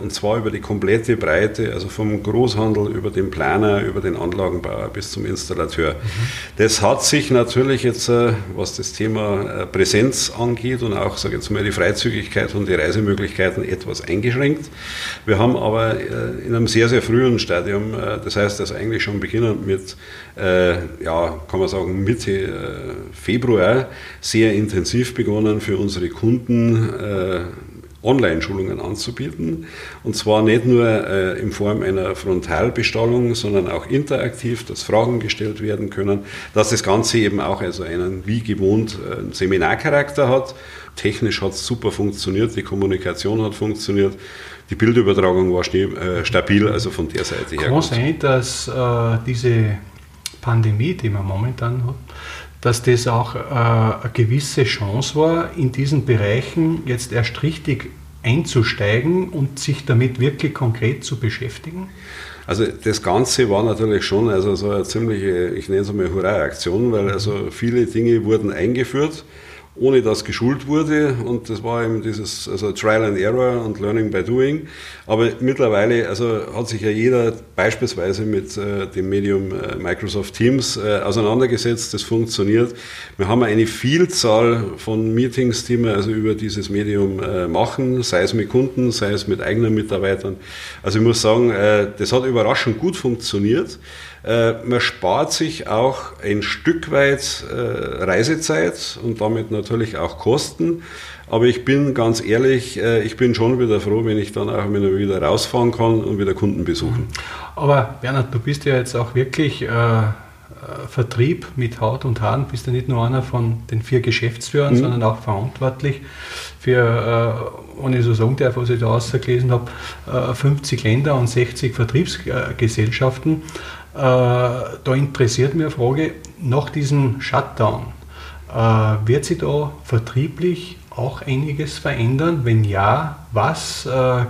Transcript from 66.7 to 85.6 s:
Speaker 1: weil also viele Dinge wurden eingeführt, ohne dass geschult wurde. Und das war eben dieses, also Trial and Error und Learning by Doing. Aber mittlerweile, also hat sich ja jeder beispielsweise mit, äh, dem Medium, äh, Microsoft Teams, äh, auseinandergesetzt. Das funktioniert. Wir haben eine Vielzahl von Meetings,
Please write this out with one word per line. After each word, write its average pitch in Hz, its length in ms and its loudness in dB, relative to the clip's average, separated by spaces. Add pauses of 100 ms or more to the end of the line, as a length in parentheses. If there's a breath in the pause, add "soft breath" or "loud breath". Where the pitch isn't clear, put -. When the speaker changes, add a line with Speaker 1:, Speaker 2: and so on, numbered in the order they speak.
Speaker 1:
weil 101 200 0
also 101 400 -2
viele 117 340 0
Dinge 117 400 2
wurden 107 260 2
eingeführt, 131 720 0 (520 loud breath)
ohne 131 260 4
dass 107 240 0
geschult 131 420 -2
wurde. 151 480 2 (100)
Und 117 240 -4
das 104 140 -6
war 117 220 -2
eben 113 160 -2
dieses, 107 460 -6
also 98 260 -4
Trial 110 320 2
and 101 120 0
Error 120 480 2
und 101 140 -4
Learning 107 320 0
by 92 100 0
Doing. 131 460 0 (400 loud breath)
Aber 113 220 4 (100)
mittlerweile, 117 680 2
also 110 320 0 (120)
hat 117 140 -4
sich 113 140 -6
ja 107 80 0
jeder 117 440 4 (220)
beispielsweise 92 680 0
mit, 104 340 -4
äh, 101 300 -4
dem 95 220 -4
Medium, 98 420 0
äh, 92 260 -6
Microsoft 95 580 -4
Teams, 123 420 2
äh, 104 220 2
auseinandergesetzt. 113 920 2
Das 104 100 -4
funktioniert. 113 720 2 (420 loud breath)
Wir 95 120 0
haben 123 140 6
eine 110 220 4
Vielzahl 117 1000 2 (120)
von 110 360 -2
Meetings, 120 520 0